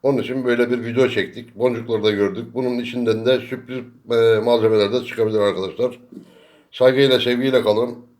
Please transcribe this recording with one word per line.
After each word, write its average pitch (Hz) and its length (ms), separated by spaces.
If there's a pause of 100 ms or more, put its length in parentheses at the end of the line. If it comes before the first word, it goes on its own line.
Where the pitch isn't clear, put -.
Onun 135 140
için 123 280
böyle 120 260
bir 120 140
video 120 220
çektik. 120 480
Boncukları 113 480
da 107 80
gördük. 101 420
Bunun 123 260
içinden 117 460
de 127 140
sürpriz, 123 440 (280)
e, 113 280
malzemeler 110 540
de 123 120
çıkabilir 110 340
arkadaşlar. 101 600 (720)
Saygıyla, 131 480
sevgiyle 123 440
kalın. 117 340 (220)